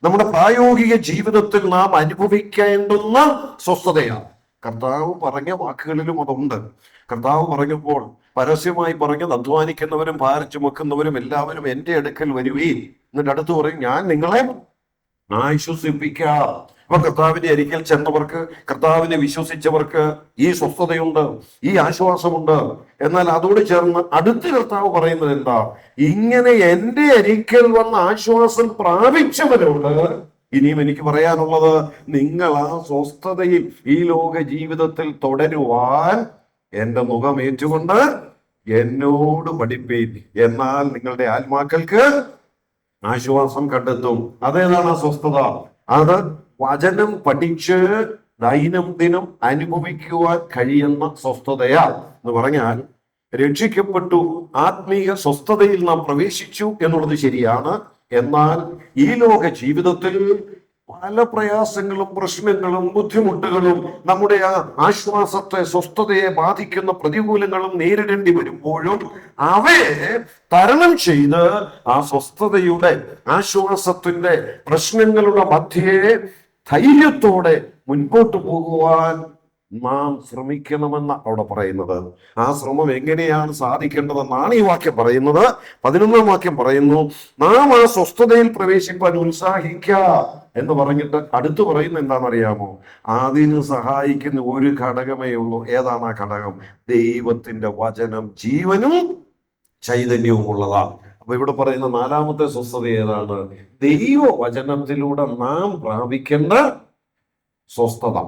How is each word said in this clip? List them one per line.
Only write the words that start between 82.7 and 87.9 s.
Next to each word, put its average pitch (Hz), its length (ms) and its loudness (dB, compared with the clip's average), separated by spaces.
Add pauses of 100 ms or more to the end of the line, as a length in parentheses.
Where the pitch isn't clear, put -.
എങ്ങനെയാണ് 151 600 -2
സാധിക്കേണ്ടതെന്നാണ് 143 1000 -4
ഈ 233 60 4
വാക്യം 165 360 0
പറയുന്നത്. 135 580 4 (300)
പതിനൊന്നാം 214 420 4
വാക്യം 180 300 0
പറയുന്നു, 143 540 2 (300)
"നാം 240 420 6
ആ 233 40 8
സ്വസ്ഥതയിൽ 233 600 4